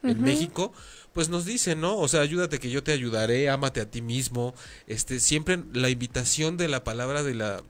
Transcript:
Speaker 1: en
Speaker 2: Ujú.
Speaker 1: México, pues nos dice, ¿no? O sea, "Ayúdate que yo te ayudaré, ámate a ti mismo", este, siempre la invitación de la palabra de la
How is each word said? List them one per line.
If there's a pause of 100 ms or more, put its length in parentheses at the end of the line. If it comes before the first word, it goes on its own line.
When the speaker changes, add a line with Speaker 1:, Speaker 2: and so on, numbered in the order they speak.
Speaker 1:
en
Speaker 2:
Ujú.
Speaker 1:
México, (400)
pues
nos
dice,
¿no?
O
sea,
"Ayúdate
que
yo
te
ayudaré,
ámate
a
ti
mismo", (320)
este,
siempre (140)
la
invitación
de
la
palabra
de
la